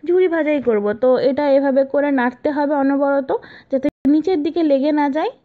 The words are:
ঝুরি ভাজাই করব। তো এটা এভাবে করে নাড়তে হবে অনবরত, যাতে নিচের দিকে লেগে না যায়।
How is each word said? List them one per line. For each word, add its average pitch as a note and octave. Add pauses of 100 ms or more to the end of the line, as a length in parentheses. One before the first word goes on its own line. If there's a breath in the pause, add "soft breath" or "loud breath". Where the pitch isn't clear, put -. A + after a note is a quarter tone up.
ঝুরি F4+
ভাজাই D4+
করব। G#3 (160)
তো B3+ (200)
এটা C#4+ (120)
এভাবে C#4 (100)
করে C#4+ (120)
নাড়তে B3
হবে D4
অনবরত, C#4 (400 loud breath)
যাতে C4+ (280)
নিচের D#4
দিকে E4+ (100)
লেগে C#4
না D4 (100)
যায়। F#4+ (120)